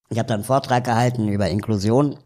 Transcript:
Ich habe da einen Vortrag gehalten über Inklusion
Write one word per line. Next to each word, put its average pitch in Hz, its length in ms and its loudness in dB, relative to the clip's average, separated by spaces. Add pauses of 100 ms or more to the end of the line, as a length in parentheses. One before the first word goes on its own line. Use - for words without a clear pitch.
(100)
Ich 110 80 -2
habe 113 100 -2
da 120 60 0
einen 104 100 -4
Vortrag 127 400 0
gehalten 120 440 0
über 101 200 0
Inklusion 110 760 0